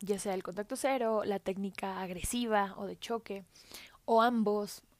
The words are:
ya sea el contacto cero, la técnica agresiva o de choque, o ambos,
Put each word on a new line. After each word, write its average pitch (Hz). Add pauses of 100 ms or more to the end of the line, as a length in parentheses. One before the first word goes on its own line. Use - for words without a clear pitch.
ya 196
sea 196
el 185
contacto 208
cero, 233
la 196
técnica 190
agresiva 196
o 202
de 180
choque, 208 (600)
o 226
ambos, 208 (180)